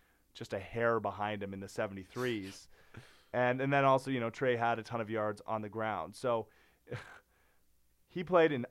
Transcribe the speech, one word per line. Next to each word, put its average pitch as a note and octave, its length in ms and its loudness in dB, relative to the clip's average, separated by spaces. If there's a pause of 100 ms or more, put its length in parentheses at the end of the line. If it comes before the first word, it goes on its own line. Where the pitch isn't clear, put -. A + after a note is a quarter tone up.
(320)
just - 220 -10
a G2 60 -4
hair A#2 400 2
behind G#2 420 -4
him G2 120 -8
in F#2+ 60 -10
the F#2+ 80 -10
seventy-threes. G2+ 1000 -4 (680)
And, B2 280 2
and C#3 100 2
then C#3 140 6
also, C3+ 240 4
you C3 100 -2
know, A#2 80 -2
Trey B2 280 2
had A#2 220 2
a A2 40 -8
ton A#2 180 -6
of G#2 80 -4
yards G#2+ 380 -2
on A2 160 -2
the G#2+ 80 -8
ground. G#2 440 -4
So A#2 340 -2 (380)
<laughs> B2 100 -8 (1120)
he F3+ 140 -6
played D#3+ 300 6
an A#2+ 180 -2